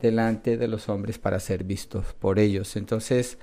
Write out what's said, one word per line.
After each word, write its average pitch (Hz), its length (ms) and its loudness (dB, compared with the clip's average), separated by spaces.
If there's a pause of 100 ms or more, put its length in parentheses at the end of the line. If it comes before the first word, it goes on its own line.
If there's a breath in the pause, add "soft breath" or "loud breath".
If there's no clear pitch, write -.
delante 113 560 2
de 120 100 0
los 110 220 -4
hombres 104 300 -4
para 98 220 -2
ser 92 220 -2
vistos 98 560 -4
por 95 200 2
ellos". 98 360 2
Entonces, 117 680 -2